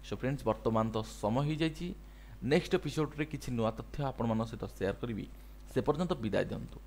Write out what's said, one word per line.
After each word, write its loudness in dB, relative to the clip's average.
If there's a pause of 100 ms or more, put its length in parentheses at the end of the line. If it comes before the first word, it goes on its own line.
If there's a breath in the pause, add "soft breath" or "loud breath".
ସୋ -6
ଫ୍ରେଣ୍ଡସ୍, -2
ବର୍ତ୍ତମାନ 4
ତ 0 (240)
ସମୟ 4
ହୋଇଯାଇଛି, 0 (560 loud breath)
ନେକ୍ସଟ 4
ଏପିସୋଡ଼ରେ 0
କିଛି -6
ନୂଆ 2
ତଥ୍ୟ -8
ଆପଣମାନଙ୍କ 2
ସହିତ -6 (140)
ସେୟାର 2
କରିବି। -2 (480 loud breath)
ସେ 4
ପର୍ଯ୍ୟନ୍ତ 2
ବିଦାୟ 2
ଦିଅନ୍ତୁ। -6